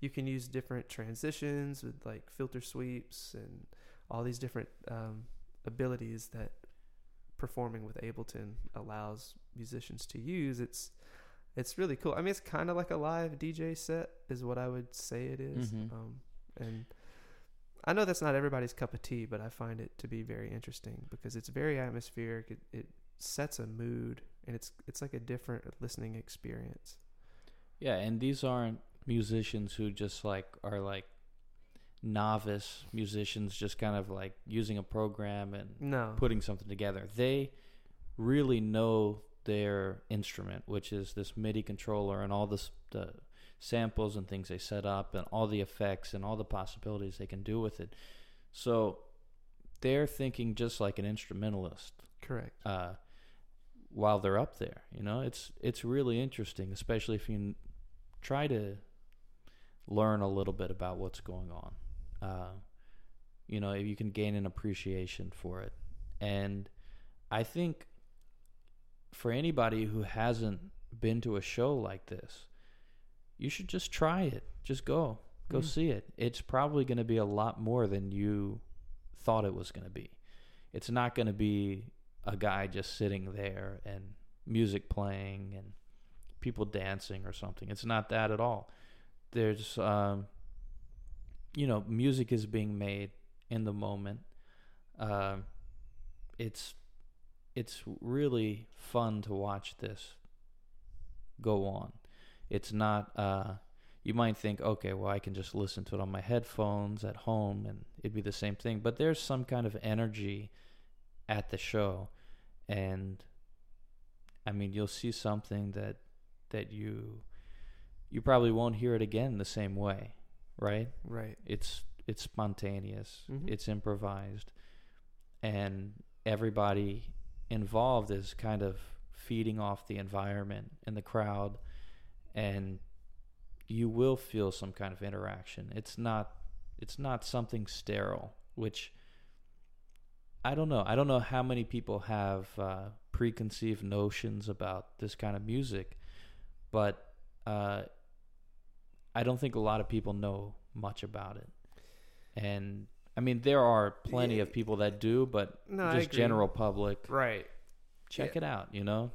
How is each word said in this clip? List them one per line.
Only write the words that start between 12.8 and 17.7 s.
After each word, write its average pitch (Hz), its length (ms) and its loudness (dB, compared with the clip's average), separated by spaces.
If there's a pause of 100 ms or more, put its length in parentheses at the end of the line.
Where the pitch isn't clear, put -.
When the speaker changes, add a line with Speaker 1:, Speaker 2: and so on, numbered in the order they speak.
Speaker 1:
a 165 60 0
live 156 420 0
D 160 140 -4
J 160 220 -2
set 165 360 -4 (180)
is 127 160 -4
what 123 140 0
I 127 100 -2
would 123 260 -6
say 123 320 -6
it 131 140 -6
is. 131 320 -2
Speaker 2:
Mm-hmm. 113 220 -4
Speaker 1:
Um, 113 260 -10 (380)
and 113 260 -6 (1000)